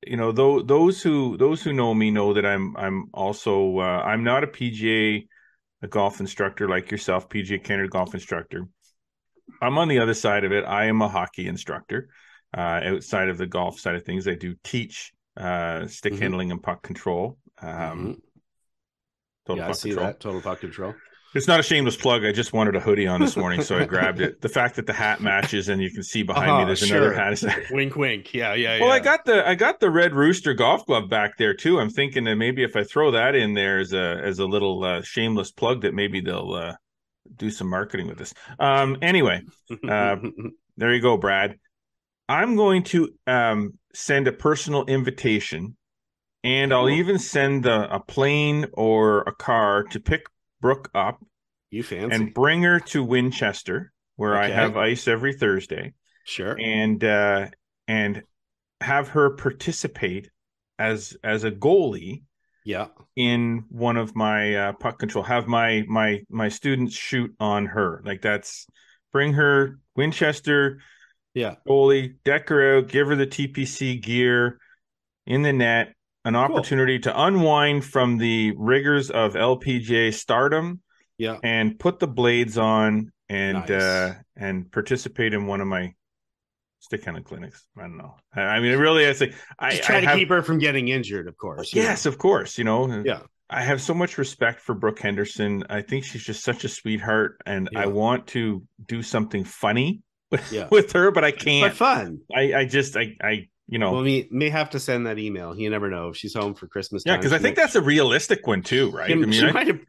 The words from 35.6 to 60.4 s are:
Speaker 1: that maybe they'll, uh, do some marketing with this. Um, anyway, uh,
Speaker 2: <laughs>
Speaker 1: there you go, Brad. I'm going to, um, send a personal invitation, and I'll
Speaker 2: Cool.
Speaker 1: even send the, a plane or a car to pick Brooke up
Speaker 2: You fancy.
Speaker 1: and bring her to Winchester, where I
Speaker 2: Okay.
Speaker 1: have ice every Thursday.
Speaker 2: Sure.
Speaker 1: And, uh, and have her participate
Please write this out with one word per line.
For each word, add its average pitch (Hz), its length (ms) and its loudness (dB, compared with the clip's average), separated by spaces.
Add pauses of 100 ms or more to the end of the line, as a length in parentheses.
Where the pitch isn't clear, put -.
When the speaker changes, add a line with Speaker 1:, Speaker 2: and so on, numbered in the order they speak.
Speaker 1:
that 95 120 -2
maybe 98 280 -2
they'll, 92 320 -6
uh, 85 220 -8 (600)
do 107 160 -6
some 95 180 -6
marketing 92 380 -4
with 82 100 -12
this. 90 160 -14 (260)
Um, 135 440 2
anyway, 147 380 4 (460)
uh, 104 280 2 (320)
Speaker 2:
<laughs> - 300 -18
Speaker 1:
there 117 160 2
you 123 80 2
go, 120 160 4
Brad. 98 400 0 (720)
I'm 202 280 2
going 190 300 4
to, 170 240 2 (180)
um, 113 500 0 (160)
send 139 340 0
a 123 40 2
personal 147 540 0
invitation, 117 880 -2 (680)
and 135 300 2
I'll 127 140 4
Speaker 2:
Cool. - 100 4
Speaker 1:
even 180 220 2
send 139 460 0
the, 110 280 2
a 98 60 -2
plane 147 720 0
or 107 480 4
a - 120 -4
car 104 500 2
to - 160 -10
pick - 260 -2 (360)
Brooke 135 320 0
up 98 300 -2 (480)
Speaker 2:
You 110 120 -8
fancy. 107 320 -6
Speaker 1:
and 110 180 -2
bring 151 300 2
her 175 180 4
to - 220 -2
Winchester, 123 880 -2 (240)
where 104 180 0
I 101 100 2
Speaker 2:
Okay. 101 80 -2
Speaker 1:
have 110 220 0
ice 110 320 0
every 120 260 0
Thursday. 101 600 -2 (320)
Speaker 2:
Sure. - 340 -8
Speaker 1:
And, 110 440 0
uh, 101 440 2 (400)
and 107 360 -2 (580)
have 139 280 -2
her 143 220 4
participate - 960 -6 (480)